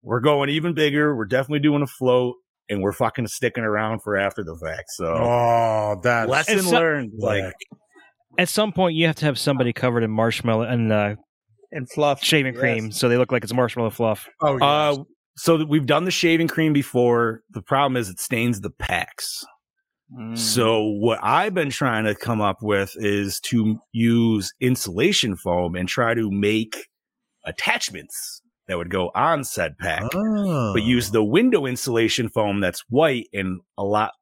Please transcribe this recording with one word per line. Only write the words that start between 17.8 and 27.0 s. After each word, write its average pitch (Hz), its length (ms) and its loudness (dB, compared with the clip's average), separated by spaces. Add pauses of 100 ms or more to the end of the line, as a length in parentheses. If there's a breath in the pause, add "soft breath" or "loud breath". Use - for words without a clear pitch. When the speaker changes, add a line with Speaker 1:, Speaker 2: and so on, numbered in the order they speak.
Speaker 1:
is 107 140 -4
it 90 100 -16
stains 117 400 -2
the - 100 -8
packs. - 720 -6 (720)
Speaker 4:
Mm. 113 220 -10
Speaker 1:
So 113 460 2
what 107 360 0
I've 170 320 2
been 160 180 -2
trying 117 340 0
to 104 100 2
come 113 260 -2
up 98 220 0
with 101 340 0
is 101 500 -2
to 110 340 2 (120)
use 113 680 2
insulation 123 760 0
foam 87 380 -2
and 90 140 -4
try 117 260 0
to 110 160 -2
make 107 460 0 (680)